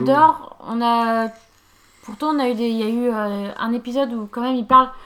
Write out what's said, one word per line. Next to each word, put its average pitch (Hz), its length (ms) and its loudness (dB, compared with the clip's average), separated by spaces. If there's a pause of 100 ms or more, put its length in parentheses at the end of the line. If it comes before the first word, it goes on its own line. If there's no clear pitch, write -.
Dumbledore. 302 520 2 (100)
On 233 140 -4
a, 226 480 0 (720)
pourtant, 302 320 -4
on 285 40 0
a 247 100 0
eu 247 60 -2
des, 233 120 -2
il 226 100 0
y 220 60 -2
a 214 60 -2
eu, 240 200 0
euh, 202 480 -4
un 226 160 -4
épisode 240 400 -2
où 214 160 -8
quand 240 120 -8
même 254 140 -2
il 240 120 -4
parle 262 220 6 (160)